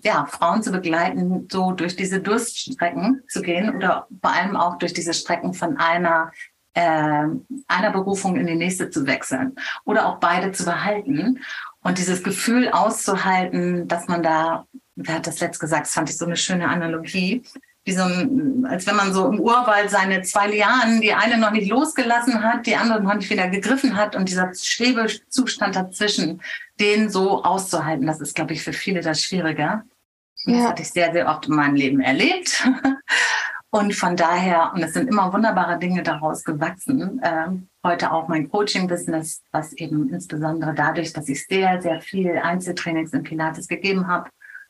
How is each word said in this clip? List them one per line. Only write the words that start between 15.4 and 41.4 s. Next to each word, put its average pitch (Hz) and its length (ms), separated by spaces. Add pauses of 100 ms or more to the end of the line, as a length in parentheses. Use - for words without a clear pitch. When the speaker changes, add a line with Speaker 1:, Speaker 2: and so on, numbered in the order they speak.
Speaker 1:
gesagt, 151 260
das - 60
fand 160 180
ich - 80
so 170 80
eine 170 100
schöne 175 320
Analogie, 170 760 (420)
wie 190 60
so 185 100
ein, 185 640
als 185 200
wenn 202 80
man 196 160
so 190 180
im 208 80
Urwald 214 500
seine 190 340
zwei 202 260
Lianen, 226 520
die 214 140
eine 226 240
noch 214 140
nicht 202 180
losgelassen 240 720
hat, 226 240
die 214 80
andere 220 260
noch 196 140
nicht 202 160
wieder 190 180
gegriffen 202 480
hat 208 200
und 190 120
dieser 185 260
Schwebezustand 226 1200
dazwischen, 185 640 (400)
den 208 280
so 190 360
auszuhalten, 160 640
das 156 140
ist, - 140
glaub 156 160
ich, 156 140
für 165 80
viele 185 280
das 156 200
Schwierige. 165 640 (600)
Und 240 100
das 240 80
Speaker 2:
Ja. 233 80
Speaker 1:
hatte - 120
ich - 80
sehr, 170 220
sehr 170 160
oft - 180
in 156 80
meinem 143 220
Leben 135 240
erlebt. 233 680
<laughs> 262 80 (960)
Und 202 220
von 180 240
daher, 175 560
und 175 120
es 160 80
sind 262 160
immer 196 240
wunderbare 185 480
Dinge 180 240
daraus 156 400
gewachsen, 165 800
ähm, 170 440 (140)
heute 175 300
auch 165 160
mein 156 200
Coaching-Business, 180 1000
was 156 220
eben 151 380
insbesondere 156 640
dadurch, 156 380
dass 151 160
ich 147 160